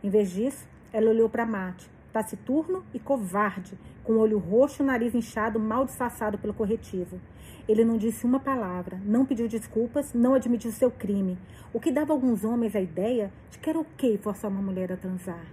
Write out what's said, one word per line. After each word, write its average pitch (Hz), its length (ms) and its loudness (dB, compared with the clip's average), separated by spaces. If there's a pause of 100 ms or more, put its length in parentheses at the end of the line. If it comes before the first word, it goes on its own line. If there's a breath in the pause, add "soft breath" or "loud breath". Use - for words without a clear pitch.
Em 202 60 0
vez 196 220 4
disso, 226 360 -4 (240)
ela 220 200 4
olhou 226 180 6
pra 226 160 -2
Matt, 190 400 -6 (260)
taciturno 311 800 -2
e 226 80 -8
covarde, 196 760 -2 (260 loud breath)
com 226 100 2
o 226 40 6
olho 220 220 4
roxo 226 420 4
e - 20 2
o - 20 2
nariz 240 280 0
inchado, 226 460 0
mal 220 260 0
disfarçado 226 540 -4
pelo 208 160 -6
corretivo. 190 680 -4 (460 loud breath)
Ele 220 180 6
não 226 120 2
disse 220 280 -2
uma 254 140 4
palavra, 185 640 -4
não 233 200 4
pediu 233 220 -2
desculpas, 233 640 -2
não 240 200 4
admitiu 240 380 2
seu 247 180 2
crime, 196 480 -2 (340 loud breath)
o 233 80 -4
que 320 120 0
dava 294 200 0
a 311 40 4
alguns 247 280 2
homens 226 320 0
a 202 60 2
ideia 196 500 -2 (200 loud breath)
de - 80 -20
que - 100 -4
era 320 100 0
ok 254 380 0
forçar 208 320 -4
uma 196 120 -2
mulher 185 300 -4
a 185 60 -4
transar. 185 560 -8